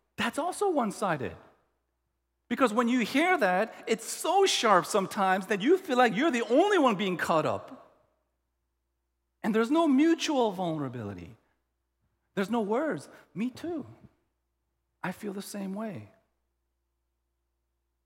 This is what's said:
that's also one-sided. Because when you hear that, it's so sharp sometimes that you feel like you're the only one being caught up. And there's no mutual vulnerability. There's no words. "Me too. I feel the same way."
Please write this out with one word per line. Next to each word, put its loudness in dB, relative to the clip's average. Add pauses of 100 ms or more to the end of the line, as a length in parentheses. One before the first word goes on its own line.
(160)
that's -4
also -2
one-sided. -2 (1120)
Because 2
when 2
you 2
hear 2
that, 0 (120)
it's -2
so 0
sharp 4
sometimes 0
that -2
you 4
feel -2
like 4
you're 2
the 0
only 4
one 4
being -2
caught 0
up. -6 (1500)
And 0
there's 2
no 4
mutual 2
vulnerability. -6 (1000)
There's -4
no 0
words. -2 (260)
"Me -4
too. -10 (1200)
I -6
feel -10
the -10
same -10
way." -10 (2000)